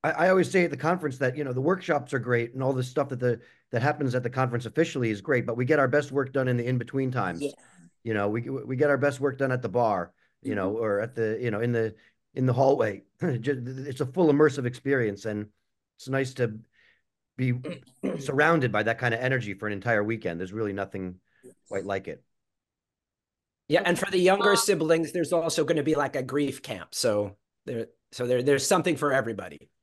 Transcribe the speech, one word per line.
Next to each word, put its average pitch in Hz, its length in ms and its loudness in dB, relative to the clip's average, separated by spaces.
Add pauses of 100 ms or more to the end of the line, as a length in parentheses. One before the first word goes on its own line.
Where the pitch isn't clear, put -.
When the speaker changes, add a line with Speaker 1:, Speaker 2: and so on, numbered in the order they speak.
Speaker 1:
I, 156 60 2
I 160 180 2
always 185 220 4
say 185 140 4
at - 60 -2
the 139 60 -6
conference 151 420 -2
that, 131 200 -2
you 147 60 -4
know, 127 100 -4
the 127 80 -2
workshops 156 500 0
are 135 60 0
great 120 340 0
and 131 100 -6
all 131 120 2
the 127 80 0
stuff 139 280 -2
that 123 100 -6
the, 123 200 0 (320)
that 117 80 0
happens 139 340 0
at 127 100 0
the 117 60 -2
conference 127 360 -2
officially 139 420 0
is 104 140 -2
great, 123 240 0
but 117 100 -4
we 127 80 0
get 147 140 4
our 135 100 4
best 139 240 0
work 131 220 -2
done 131 140 2
in 123 100 2
the 120 80 -2
in-between 127 460 -2
times. 92 280 -2
Speaker 2:
Yeah. 143 100 -4 (540)
Speaker 1:
You 113 80 -4
know, 104 160 0
we, 113 140 -2
we 131 340 -6
get 143 140 4
our 139 80 4
best 131 220 0
work 135 180 -2
done 135 140 0
at 127 100 -2
the 110 80 -4
bar, 104 420 0 (300)
you 107 120 -4
know, 95 180 0
Speaker 2:
Mm-hmm. 113 120 -2
Speaker 1:
or 101 160 0
at 117 140 -6
the, 110 260 -2
you 120 100 -2
know, 104 100 -2
in 120 120 0
the, 113 220 0 (400)
in 131 100 0
the 127 80 4
hallway. 131 500 2 (100)
<clears throat> - 80 -16 (200)
Just, 127 260 -2
it's 131 360 -8
a 127 40 -2
full 156 240 4
immersive 143 360 4
experience, 120 580 -2
and 107 220 -4 (500)
it's - 100 -18
nice 131 280 -2
to 110 240 -2 (800)
be 127 160 2 (340)
<clears throat> 180 300 -6
surrounded 143 540 2
by 104 100 2
that 113 160 0
kind 117 160 0
of 117 60 -4
energy 123 340 -2
for 101 120 -8
an 104 60 -2
entire 104 320 0
weekend. 107 340 -4
There's 92 140 -8
really 104 220 -4
nothing 95 400 -6 (540)
quite 98 180 -6
like 98 220 -6
it. 76 140 -14 (1500)
Speaker 3:
Yeah, 170 180 2
and 175 120 2
for 185 120 -2
the 185 80 2
younger 196 320 4
Speaker 4:
Um, 196 60 6
Speaker 3:
siblings, 165 560 2
there's 170 200 -2
also 165 320 0
gonna 160 180 0
be, 151 120 2
like, 143 200 -2
a 135 80 -2
grief 135 400 -2
camp. 92 320 -12
So 104 440 0 (260)
there, 113 220 -6 (260)
so 123 140 -6
there, 123 160 2
there's 135 240 4
something 180 300 2
for 143 180 0
everybody. 107 560 -4 (120)